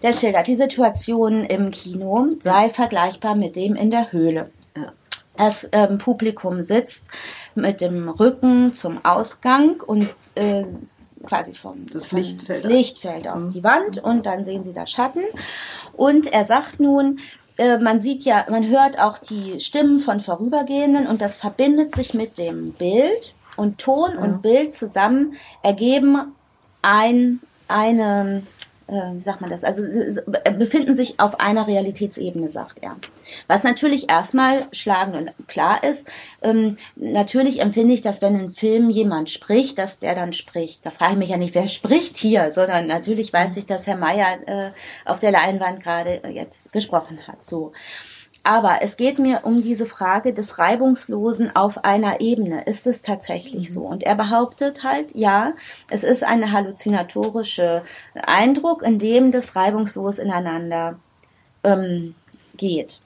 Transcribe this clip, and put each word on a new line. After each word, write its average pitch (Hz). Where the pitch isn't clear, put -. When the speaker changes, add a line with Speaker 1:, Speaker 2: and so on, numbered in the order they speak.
Speaker 1:
der 233
schildert, 196
die 247
Situation 226
im 196
Kino 190
sei 190
Speaker 2:
Ja. 226
Speaker 1:
vergleichbar 214
mit 202
dem 196
in 214
der 226
Höhle. 160
Speaker 2:
Ja. 151
Speaker 1:
Das, 208
ähm, 202
Publikum 208
sitzt 226
mit 196
dem 175
Rücken 247
zum -
Ausgang 254
und, 208
äh, 202
quasi -
vom, 185
Speaker 2:
Das 156
Speaker 1:
vom 180
Speaker 2:
Licht 180
fällt 180
Speaker 1:
das 185
Speaker 2:
auf. 214
Speaker 1:
Licht 247
fällt 165
auf 175
Speaker 2:
Mhm. 175
Speaker 1:
die 180
Wand 277
und 226
dann 196
sehen 190
sie 180
da 170
Schatten. 262
Und 294
er 208
sagt 247
nun, 277
äh, 240
man 226
sieht 262
ja, 214
man 220
hört 269
auch 208
die 196
Stimmen 285
von 220
Vorübergehenden 277
und 220
das 202
verbindet 294
sich 254
mit 226
dem 165
Bild 269
und 208
Ton 311
Speaker 2:
Ja. -
Speaker 1:
und 196
Bild 277
zusammen 247
ergeben 269
ein, 240
eine, 202
äh, 202
wie 180
sagt 196
man 175
das? 175
Also, 202
s-, 202
s-, -
befinden 269
sich 254
auf 208
einer 208
Realitätsebene, 196
sagt -
er. -
Was 196
natürlich 277
erstmal 262
schlagend 196
und -
klar 175
ist, 285
ähm, 220
natürlich 254
empfinde 226
ich, 240
dass 202
wenn 202
ein 185
Film 226
jemand 202
spricht, -
dass 196
der 175
dann 175
spricht. -
Da 160
frage 180
ich 196
mich 185
ja 180
nicht, 175
wer 190
spricht 269
hier, 196
sondern 185
natürlich 196
weiß 180
ich, 202
dass 190
Herr 190
Mayer, 185
äh, 196
auf 185
der 208
Leinwand 185
gerade 170
jetzt -
gesprochen 170
hat, -
so. 156
Aber 208
es 202
geht 269
mir 262
um 233
diese 226
Frage 202
des 202
Reibungslosen 226
auf 202
einer 202
Ebene. 220
Ist -
es 247
tatsächlich 180
Speaker 2:
Mhm. -
Speaker 1:
so? 180
Und -
er 214
behauptet 240
halt, 285
ja, 214
es 208
ist 247
eine 220
halluzinatorische 202
Eindruck, 277
in 220
dem 247
das 247
reibungslos 202
ineinander, 170
ähm, 180
geht. 170